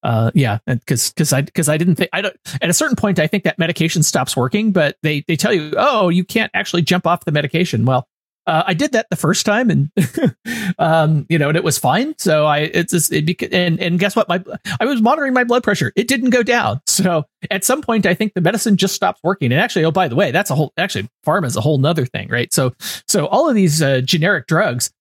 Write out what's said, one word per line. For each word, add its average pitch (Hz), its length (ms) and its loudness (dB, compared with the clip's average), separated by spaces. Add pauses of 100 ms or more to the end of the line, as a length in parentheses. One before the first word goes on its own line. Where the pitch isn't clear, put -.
uh, 113 300 2
yeah, 113 340 2
and 123 180 -2
'cause, - 300 -2
'cause 151 180 0
I, 135 80 0
'cause 147 280 -2
I 156 80 2
didn't 175 180 2
think, 190 180 -2
I 175 80 -2
don't, 202 140 -6 (260)
at - 80 0
a 170 40 0
certain 294 220 0
point, 196 240 0
I 156 80 2
think 202 160 -2
that 170 140 -2
medication 165 460 0
stops - 340 -2
working, 208 340 0
but 156 320 2
they, 151 240 0
they 165 80 0
tell 208 180 0
you, 151 220 -2
"Oh, 220 340 2
you 180 140 2
can't - 300 -4
actually 180 300 -2
jump 185 240 0
off 175 180 0
the 165 60 -4
medication." 147 540 0
Well, 127 220 0 (380)
uh, 160 200 0
I 185 100 -2
did 285 180 -2
that 226 160 0
the 165 80 -4
first 170 280 0
time 226 240 2
and, 143 220 2 (440)
<laughs> 220 440 -6
um, 160 480 2
you 170 100 0
know, 143 120 2
and 156 80 2
it 175 80 0
was 156 120 0
fine. 220 400 0
So 156 280 2
I, 151 140 2
it's 160 340 -2
just, 165 180 0
it 151 140 0
beca-, 170 280 -4
and, 180 280 0
and 175 180 0
guess 196 160 0
what? 226 140 0
My, 180 120 0 (380)
I 220 60 0
was 254 160 0
monitoring 269 320 2
my 254 100 2
blood 240 200 0
pressure. - 340 0
It 240 100 -2
didn't 247 220 0
go 240 140 2
down. 202 420 0
So 170 400 0 (260)
at 196 140 -4
some 285 160 0
point, 226 240 0
I 180 80 4
think 214 220 -4
the 185 60 -2
medicine 202 360 2
just 190 180 0
stops 180 260 -2
working. 156 300 0
And 135 80 2
actually, 202 240 0
oh, 160 80 2
by 180 160 2
the 117 80 -4
way, 151 160 2
that's 180 180 0
a 135 60 0
whole, 143 220 0
actually, 120 320 -4 (160)
pharma 160 220 0
is 117 100 -4
a 107 40 -2
whole 143 160 2
nother 143 280 0
thing, - 240 -8
right? 120 240 -4
So, 127 200 0 (320)
so 156 200 -2
all 294 240 2
of 247 60 2
these, 160 260 2
uh, 135 180 2
generic 160 480 0
drugs 160 540 0